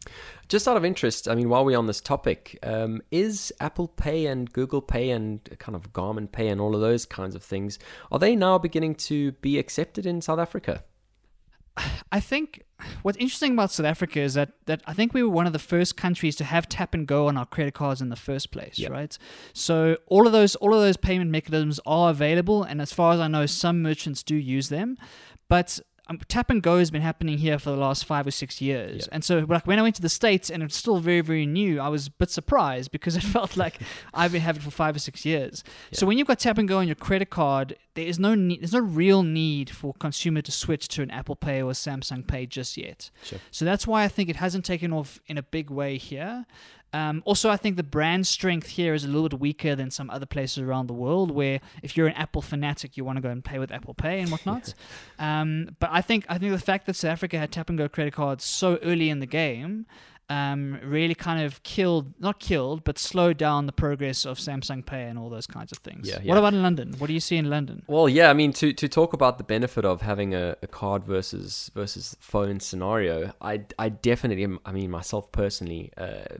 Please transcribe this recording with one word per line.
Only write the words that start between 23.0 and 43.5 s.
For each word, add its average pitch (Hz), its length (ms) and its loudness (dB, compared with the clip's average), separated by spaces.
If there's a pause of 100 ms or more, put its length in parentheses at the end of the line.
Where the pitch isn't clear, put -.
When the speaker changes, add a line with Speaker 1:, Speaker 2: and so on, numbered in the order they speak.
Speaker 2:
as 170 60 2
I 160 80 0
know, 151 180 2
some 170 340 2
merchants 156 420 -2
do 156 140 -2
use 131 320 0
them. 214 300 -4 (500)
But, 175 320 2 (280)
um, 165 180 -8
tap - 240 0
and 226 120 4
go 170 160 6
has 170 120 6
been 156 100 -2
happening 160 380 0
here 151 220 2
for 147 100 -6
the 139 60 0
last 139 280 0
five 143 220 -2
or 139 60 -4
six - 280 -8
years. 135 460 -4
Speaker 1:
Yeah. - 80 -12
Speaker 2:
And 156 100 -4
so, 160 240 2
like, 170 200 2
when 202 100 6
I 220 40 6
went 226 120 4
to 180 80 -10
the 170 60 2
States 202 420 2
and 160 100 -6
it's 151 160 -6
still 208 220 2
very, 170 220 4
very 156 260 0
new, 160 340 0
I 139 80 -2
was 143 200 -2
a - 20 -14
bit - 180 0
surprised 143 600 0
because 160 240 -4
it 180 80 0
<laughs> 202 140 0
felt 277 200 -2
like 175 240 -2 (160)
Speaker 1:
<laughs> - 160 -20
Speaker 2:
I've 175 200 2
been 170 80 2
having 160 200 0
it 147 40 -12
for 147 80 -8
five 156 240 0
or - 20 -4
six - 260 -8
years. 151 380 -2 (300)
Speaker 1:
Yeah. - 80 -4
Speaker 2:
So 190 60 4
when 214 120 4
you've 285 80 2
got 254 140 2
tap 226 180 2
and 214 100 4
go 190 100 2
on 180 100 2
your 151 80 -2
credit - 340 -2
card, 139 460 0 (180)
there 165 120 -6
is 170 120 -4
no 208 160 4
ne-, 180 240 2
there's 165 140 -6
no 247 80 4
real 190 420 6
need 156 480 0
for - 240 -8
consumer 156 480 -2
to - 80 -8
switch - 380 -4
to - 140 -4
an 131 100 -6
Apple 131 240 -8
Pay 135 260 -4
or 127 80 -2
a 131 40 -2
Samsung 131 520 -8
Pay 127 200 -4
just 123 300 -10
yet. - 340 -14 (120)
Speaker 1:
Sure. 98 160 -12 (140)